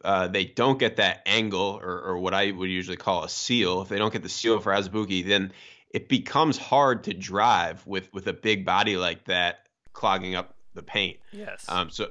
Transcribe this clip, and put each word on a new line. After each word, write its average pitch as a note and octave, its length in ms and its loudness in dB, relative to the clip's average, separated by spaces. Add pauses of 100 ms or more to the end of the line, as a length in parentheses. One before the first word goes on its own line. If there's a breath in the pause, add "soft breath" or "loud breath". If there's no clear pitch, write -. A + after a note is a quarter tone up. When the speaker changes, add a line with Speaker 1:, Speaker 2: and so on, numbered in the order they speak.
Speaker 1:
uh, F#2 220 2
they F#2+ 180 0
don't C3 360 2
get A#2 160 2
that F#2+ 280 2
angle, G2+ 560 0
or, F2+ 200 -6
or F2+ 180 -4
what F#2 160 0
I G2+ 160 2
would F#2 200 -4
usually F#2 260 -4
call F2+ 260 0
a D#2 60 -8
seal, F#2+ 540 0
if F#2+ 60 -10
they G2+ 100 -2
don't G#2+ 140 2
get A2 120 -6
the F#2 40 -10
seal A2+ 300 2
for G2+ 140 0
Azubuike, G2 560 -2
then G2 240 2 (380 loud breath)
it - 180 -6
becomes C3+ 500 2
hard C3 460 4
to G#3 100 -6
drive F#2+ 720 2
with, F#2+ 260 -6
with F#2+ 140 -10
a F#2+ 60 0
big G2+ 340 -2
body G2 300 2
like F2 300 -4
that F2+ 340 0 (320)
clogging F#2 420 0
up F2+ 220 -6 (180)
the E2+ 80 -12
paint. F#2+ 360 -2 (120)
Speaker 2:
Yes. G2 380 -14
Speaker 1:
Um, F2+ 220 -2
so, - 200 -6